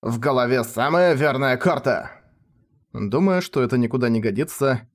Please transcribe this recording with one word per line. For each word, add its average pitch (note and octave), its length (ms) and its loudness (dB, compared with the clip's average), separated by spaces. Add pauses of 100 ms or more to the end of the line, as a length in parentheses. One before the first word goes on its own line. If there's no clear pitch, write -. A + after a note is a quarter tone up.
«В A#2 180 -4
голове B2 440 0
самая D#3 500 2
верная C3+ 440 0
карта!» C3+ 540 0 (800)
Думая, E3 480 0
что D3 200 -2
это B2+ 160 0
никуда A#2+ 320 0
не A2+ 100 2
годится A2+ 760 -2